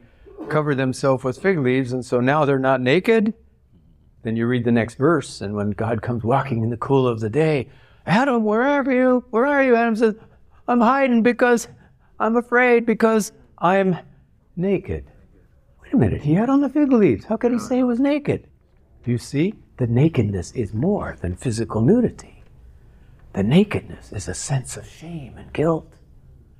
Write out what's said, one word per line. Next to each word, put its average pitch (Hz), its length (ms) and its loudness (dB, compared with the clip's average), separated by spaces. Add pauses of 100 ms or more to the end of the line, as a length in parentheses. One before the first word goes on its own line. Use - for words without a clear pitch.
(500)
covered 151 260 0
themselves 131 480 0
with 127 160 -6
fig 190 200 0
leaves, 127 340 0
and 127 100 -6
so 123 160 -2
now 139 240 2
they're 139 140 2
not 131 240 2
naked." 202 540 2 (880)
Then 113 120 -4
you 117 120 0
read 123 180 0
the 120 60 0
next 113 240 0
verse, 143 460 0
and 104 140 -6
when 104 160 -2
God 113 300 -4
comes 120 220 -6
walking 123 400 -2
in 117 80 -2
the 117 60 -6
cool 131 300 0
of 113 120 -4
the 110 100 -6
day, 147 400 -2 (360)
"Adam, 240 380 2
where 214 200 0
are 277 280 0
you? 254 380 2
Where 226 160 0
are 285 180 2
you?" 254 120 4
Adam 226 200 2
says, 220 200 0 (520)
"I'm 240 140 2
hiding 247 400 4
because 240 460 2 (520)
I'm 226 160 -2
afraid, 240 500 2
because 220 460 2 (280)
I'm 185 380 2 (580)
naked." 165 500 -4 (760)
Wait - 100 -8
a 277 40 2
minute, 113 260 2
he 147 100 0
had 220 160 0
on 277 120 2
the 285 80 -2
fig 285 220 0
leaves. 190 340 2
How 220 120 -4
could 240 140 0
he 240 80 -2
say 247 180 -4
he 262 60 2
was 240 160 0
naked? 277 480 -2 (560)
Do 120 80 -4
you 120 80 0
see? 170 340 -4 (240)
The 123 100 -2
nakedness 113 680 0
is 107 200 -6
more 165 480 -4
than 87 140 -6
physical 110 460 -4
nudity. - 640 0 (880)
The 98 100 -2
nakedness - 680 0
is - 160 -10
a - 60 -8
sense - 440 -6
of - 100 -16
shame 156 500 -16
and - 160 -20
guilt. 160 380 -2 (680)